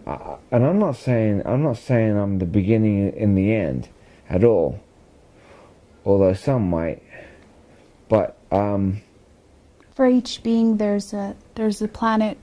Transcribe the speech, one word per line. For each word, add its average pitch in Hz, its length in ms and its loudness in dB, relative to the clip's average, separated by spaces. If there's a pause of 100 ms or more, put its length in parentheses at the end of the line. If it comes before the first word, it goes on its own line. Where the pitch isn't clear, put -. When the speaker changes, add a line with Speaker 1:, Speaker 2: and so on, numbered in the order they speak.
Speaker 1:
uh, - 300 -12 (140)
and 120 140 2
I'm 175 140 2
not 170 180 0
saying, 110 500 0
I'm 123 160 0
not 135 160 -2
saying 113 380 2
I'm 101 220 -2
the 92 80 -2
beginning 101 720 2
and 101 180 2
the 98 180 2
end 71 340 -4 (400)
at 92 160 0
all, 90 360 2 (1200)
although 98 300 4
some 117 340 -2
might, 82 340 -4 (1080)
but, 101 260 0 (160)
um, 101 480 0 (960)
Speaker 2:
For 262 120 2
each 247 360 0
being, 226 340 2
there's 208 380 -2
a, 202 200 -8 (220)
there's 214 260 -2
a 214 60 -4
planet 220 540 -2